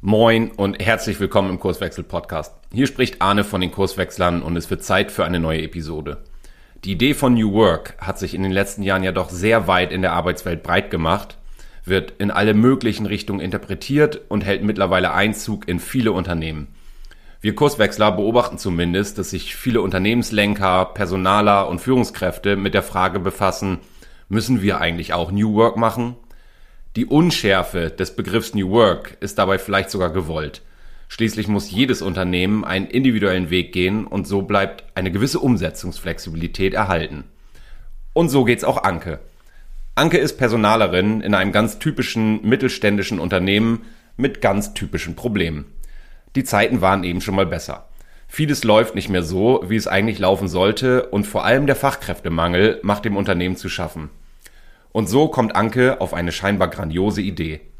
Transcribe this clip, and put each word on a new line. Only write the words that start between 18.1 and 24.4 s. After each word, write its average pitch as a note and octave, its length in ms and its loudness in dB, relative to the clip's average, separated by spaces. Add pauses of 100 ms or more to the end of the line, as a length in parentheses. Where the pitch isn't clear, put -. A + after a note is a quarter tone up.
beobachten G#2 480 0
zumindest, F2 580 0
dass G2 140 -6
sich - 240 -8
viele A#2 260 0
Unternehmenslenker, G2+ 1040 2
Personaler G2 800 2
und F2 140 -4
Führungskräfte G#2 760 0
mit G2 180 -2
der G2 80 4
Frage F#2 360 0
befassen, F#2 600 -2 (500)
müssen A2 320 0